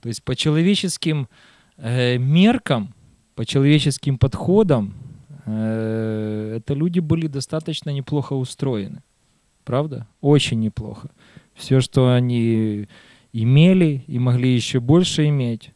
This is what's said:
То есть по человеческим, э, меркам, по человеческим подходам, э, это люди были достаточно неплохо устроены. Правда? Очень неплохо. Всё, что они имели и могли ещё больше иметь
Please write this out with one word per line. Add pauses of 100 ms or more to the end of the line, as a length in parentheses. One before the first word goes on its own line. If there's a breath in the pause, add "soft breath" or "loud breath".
То
есть
по
человеческим, (480 soft breath)
э,
меркам, (420)
по
человеческим
подходам, (520)
э,
это
люди
были
достаточно
неплохо
устроены. (640)
Правда? (140)
Очень
неплохо. (460 soft breath)
Всё,
что
они (460 soft breath)
имели
и
могли
ещё
больше
иметь